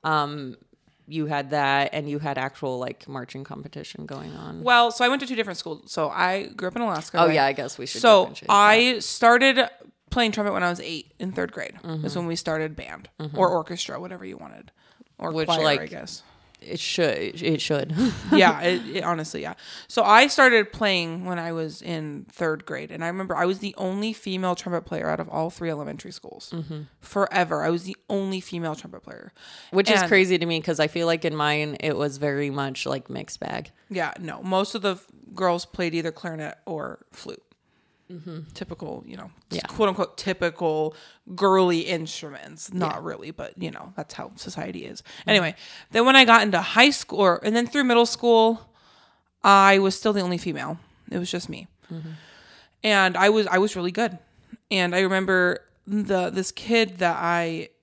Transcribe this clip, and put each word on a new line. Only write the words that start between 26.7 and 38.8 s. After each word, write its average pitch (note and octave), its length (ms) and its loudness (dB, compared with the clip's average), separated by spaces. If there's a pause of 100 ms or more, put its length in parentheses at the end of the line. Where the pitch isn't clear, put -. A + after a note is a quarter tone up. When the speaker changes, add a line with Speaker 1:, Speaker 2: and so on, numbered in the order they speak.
Speaker 2:
Forever, F3+ 640 0
I D#3+ 60 0
was E3+ 140 -2
the F#3+ 120 -12 (140)
only G3 320 -2
female E3 340 -6
trumpet - 280 -18
player. - 280 -18 (380)
Speaker 1:
Which G3 220 4
is G3 100 6
Speaker 2:
And F3 80 2
Speaker 1:
crazy F#3 300 6
to E3+ 80 0
me, E3 120 0
'cause D#3 200 -2
I D3+ 80 4
feel E3 180 -2
like E3 180 0
in D#3 120 -2
mine, D3+ 460 0
it D3+ 140 -2
was C#3 220 -2
very C#3+ 320 -2
much, C#3 380 -6
like, C3+ 240 -6
mixed - 280 -10
bag. - 300 -8 (220)
Speaker 2:
Yeah, E3+ 280 -4
no. D#3+ 220 -12
Most F#3+ 320 0
of G#3+ 80 -6
the G3 120 -2
f-, F#3 120 -12 (300)
girls F3 300 -2
played E3+ 280 -6
either E3 180 -4
clarinet D#3 540 -10
or D3+ 460 -10
flute. - 320 -16 (680)
Speaker 1:
Mm-hmm. E3 280 -14 (160)
Speaker 2:
Typical, - 500 -12